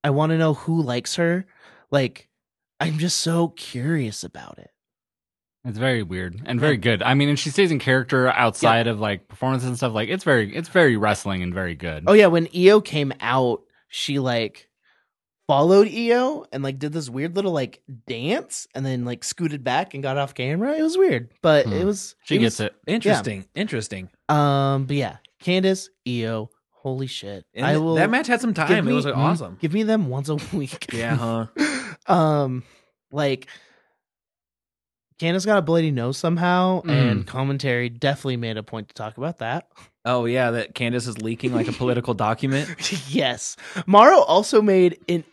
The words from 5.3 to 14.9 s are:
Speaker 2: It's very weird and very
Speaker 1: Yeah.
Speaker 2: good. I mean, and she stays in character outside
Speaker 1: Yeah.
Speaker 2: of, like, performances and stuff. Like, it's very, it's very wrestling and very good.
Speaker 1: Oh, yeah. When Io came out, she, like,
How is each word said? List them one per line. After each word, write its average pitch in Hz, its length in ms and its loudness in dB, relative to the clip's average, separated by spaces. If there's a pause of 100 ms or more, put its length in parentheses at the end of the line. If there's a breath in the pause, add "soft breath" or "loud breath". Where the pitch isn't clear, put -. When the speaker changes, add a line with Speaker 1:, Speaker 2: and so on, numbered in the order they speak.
Speaker 2:
It's 107 120 -8
very 123 240 0
weird 92 420 -8
and 120 140 -2
very 147 160 2
Speaker 1:
Yeah. 104 60 -6
Speaker 2:
good. 110 220 2
I 127 120 4
mean, 143 120 4
and 147 120 0
she 156 100 -4
stays 185 220 2
in 143 80 0
character 127 500 2
outside 113 560 2
Speaker 1:
Yeah. 117 80 0
Speaker 2:
of, 104 60 -6
like, 101 280 -4
performances 131 400 -4
and 123 80 -4
stuff. 120 180 -2
Like, 107 160 -2
it's 190 140 -6
very, 110 320 2
it's 165 140 -8
very 151 260 6
wrestling 101 460 0
and 90 120 -6
very 90 220 -6
good. 78 320 -8
Speaker 1:
Oh, 190 60 6
yeah. 214 140 10
When 165 280 2
Io 190 260 8
came 147 380 -4
out, 120 440 0 (240)
she, - 320 -6
like, 117 500 -4 (800)